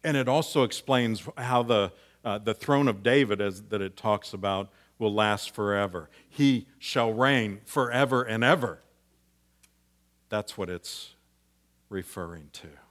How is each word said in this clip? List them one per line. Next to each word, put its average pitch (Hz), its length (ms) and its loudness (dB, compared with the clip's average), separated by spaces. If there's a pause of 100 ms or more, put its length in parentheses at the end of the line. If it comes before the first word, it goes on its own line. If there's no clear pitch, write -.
And 156 140 0
it 127 120 2
also 151 340 2
explains 117 720 0
how 123 260 0
the, 107 300 2 (320)
uh, 107 140 -4
the 107 160 -2
throne 143 340 2
of 98 140 -2
David, 117 400 4
as, 98 220 -4
that 104 180 -4
it 95 160 -8
talks 104 340 -2
about, 98 380 -4 (280)
will 107 140 0
last 104 420 0
forever. 101 540 -2 (180)
He 135 400 2 (120)
shall 117 340 -2
reign 113 540 0
forever 127 560 0
and 113 200 -2
ever. 123 380 2 (1500)
That's 107 260 -6
what 92 140 -8
it's - 440 -12 (760)
referring 85 640 -10
to. - 140 -18 (220)